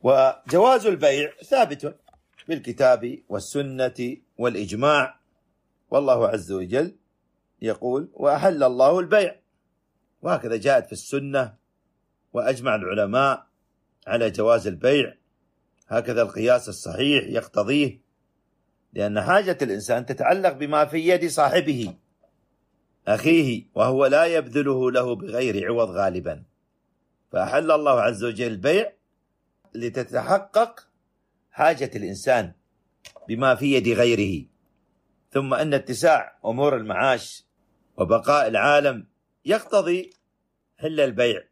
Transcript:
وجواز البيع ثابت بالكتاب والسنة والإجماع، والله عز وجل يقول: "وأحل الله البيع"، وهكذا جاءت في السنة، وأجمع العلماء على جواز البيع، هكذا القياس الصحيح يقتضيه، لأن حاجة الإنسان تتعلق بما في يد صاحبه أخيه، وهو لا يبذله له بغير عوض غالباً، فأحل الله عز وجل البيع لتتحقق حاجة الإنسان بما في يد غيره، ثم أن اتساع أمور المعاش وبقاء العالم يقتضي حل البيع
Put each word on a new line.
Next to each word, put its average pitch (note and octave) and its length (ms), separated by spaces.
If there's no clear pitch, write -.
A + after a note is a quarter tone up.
وجواز D#3+ 840
البيع D3 480
ثابت D3+ 520
بالكتاب B2 720
والسنة B2+ 880
والإجماع، A#2 840
والله B2 360
عز F#2+ 240
وجل G2 440
يقول: B2 520
"وأحل D3 500
الله B2+ 360
البيع"، F#3 400
وهكذا B2+ 360
جاءت B2+ 280
في - 60
السنة، C#3 640
وأجمع A#2+ 420
العلماء G#2 720
على A2+ 240
جواز G#2+ 360
البيع، B2 460
هكذا A#2 340
القياس A2+ 480
الصحيح A#2+ 540
يقتضيه، A#2 800
لأن G#2 280
حاجة F#3 400
الإنسان A#2 440
تتعلق F3+ 460
بما D3 340
في D3 120
يد E3+ 300
صاحبه C#3+ 680
أخيه، C#3 580
وهو C3 300
لا D3 200
يبذله C#3 680
له B2 240
بغير G#2 520
عوض A#2 220
غالباً، F2+ 540
فأحل C3 400
الله D3 300
عز G#2+ 220
وجل A#2 240
البيع B2 440
لتتحقق C3 1120
حاجة D3+ 440
الإنسان G2+ 560
بما B2 280
في C#3 180
يد B2+ 140
غيره، G#2 580
ثم C#3 220
أن D3+ 200
اتساع C3+ 720
أمور C3 320
المعاش A2 680
وبقاء A2+ 500
العالم B2+ 600
يقتضي F#3 680
حل D#3 220
البيع A#2+ 520